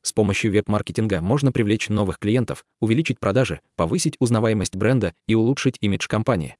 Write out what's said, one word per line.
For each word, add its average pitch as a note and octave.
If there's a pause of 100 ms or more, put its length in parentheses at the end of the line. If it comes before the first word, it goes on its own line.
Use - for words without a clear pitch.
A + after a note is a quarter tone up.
С -
помощью G2+
веб-маркетинга G#2
можно C3
привлечь A2
новых G#2
клиентов, G#2+ (140)
увеличить A2+
продажи, G#2 (160)
повысить A2
узнаваемость A2+
бренда G#2 (140)
и A2
улучшить A#2+
имидж G2
компании. G#2+